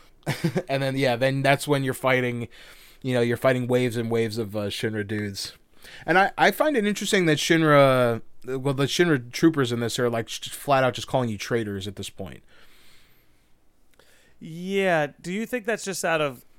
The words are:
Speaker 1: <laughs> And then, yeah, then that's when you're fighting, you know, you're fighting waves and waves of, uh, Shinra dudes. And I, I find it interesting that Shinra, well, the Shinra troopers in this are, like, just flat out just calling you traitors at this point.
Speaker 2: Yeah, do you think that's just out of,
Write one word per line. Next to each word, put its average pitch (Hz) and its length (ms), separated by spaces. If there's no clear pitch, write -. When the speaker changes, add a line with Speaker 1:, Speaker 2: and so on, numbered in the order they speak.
Speaker 1:
<laughs> 151 420
And 139 140
then, 135 140
yeah, 131 180
then 135 260
that's 135 260
when 143 180
you're 131 100
fighting, 123 520
you 131 140
know, 120 60
you're 120 160
fighting 127 300
waves 123 300
and 117 140
waves 113 260
of, 107 180
uh, 104 140
Shinra 107 380
dudes. 104 460
And 170 140
I, 196 180
I 180 140
find 294 240
it 208 100
interesting 202 420
that 151 100
Shinra, 139 840
well, 131 280
the 139 120
Shinra 135 460
troopers 139 400
in 117 80
this 117 200
are, 120 100
like, 117 180
just - 260
flat 135 300
out 123 120
just - 120
calling 127 220
you 104 80
traitors 101 500
at 98 80
this - 140
point. 82 340
Speaker 2:
Yeah, 175 680
do 170 100
you 220 140
think 220 200
that's 214 200
just 190 180
out 165 180
of, 135 220